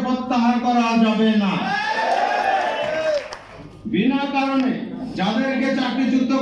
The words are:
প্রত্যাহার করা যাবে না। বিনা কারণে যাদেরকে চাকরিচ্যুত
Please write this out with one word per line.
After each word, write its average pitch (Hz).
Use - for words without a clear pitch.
প্রত্যাহার 240
করা 240
যাবে 220
না। 196
বিনা 269
কারণে 269
যাদেরকে 262
চাকরিচ্যুত 262